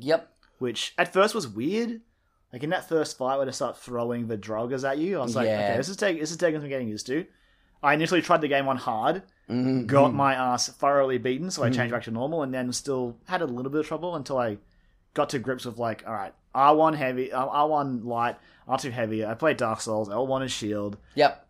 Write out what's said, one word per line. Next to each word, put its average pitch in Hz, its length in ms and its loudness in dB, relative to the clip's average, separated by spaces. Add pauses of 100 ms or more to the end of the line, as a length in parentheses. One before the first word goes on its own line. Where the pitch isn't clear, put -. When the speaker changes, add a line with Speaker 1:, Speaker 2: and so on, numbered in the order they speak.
Speaker 1:
Yep. 156 280 0 (300)
Speaker 2:
Which - 400 -4
at - 140 0
first 214 220 4
was 190 120 -4
weird. 208 540 -2 (520)
Like, 127 120 -8
in 156 60 -4
that 180 180 -4
first 156 300 0
fight 131 180 0
where 139 100 0
they 127 60 -6
start 123 260 -6
throwing 120 480 -4
the 110 120 -4
draugrs 120 460 -4
at 139 140 0
you, 175 220 -2
I - 20 -2
was 117 140 -2
like, 120 100 2
Speaker 1:
Yeah. 107 220 2
Speaker 2:
"Okay, - 80 0
this 139 140 -2
is 196 80 -10
take-, 185 200 0
this 156 120 -4
is 165 80 -8
taking 160 220 0
some 147 100 -8
getting 127 180 -4
used 104 200 -8
to." 156 180 -2 (560)
I 143 120 4
initially 160 280 2
tried 165 180 4
the 151 80 0
game 139 180 2
on 131 120 0
hard, 123 440 0 (280)
Speaker 1:
Mm-hmm. 127 360 2
Speaker 2:
got 139 260 6
my 139 220 4
ass 127 340 0
thoroughly 139 500 4
beaten, 131 320 -2
so 160 120 -4
I 120 60 2
Speaker 1:
Mm-hmm. 127 80 2
Speaker 2:
changed 120 160 0
back 117 120 -4
to 117 60 -8
normal, 143 320 -2
and 131 100 -2
then 127 200 -2
still 123 540 -4
had 180 160 -4
a 156 40 -2
little 127 240 -6
bit 151 100 0
of 151 60 -4
trouble 165 300 -6
until 139 220 -4
I 110 200 -2 (560)
got 143 160 0
to 143 80 -2
grips 127 280 -4
with, 113 120 -10
like, 113 280 -4
"All 113 80 -6
right, 98 200 -8 (200)
R 143 200 8
one 156 200 6
heavy, 131 380 -2
uh, 131 140 -2
R 147 220 2
one 139 360 -2
light, 120 320 -2 (300)
R 127 120 -2
two 143 120 -6
heavy." 110 360 -2
I 113 80 -4
played 147 240 0
Dark 110 240 -2
Souls, 110 280 -2
L 120 160 0
one 131 160 -2
is 127 100 -4
shield. 104 440 -4 (200)
Speaker 1:
Yep. 143 340 4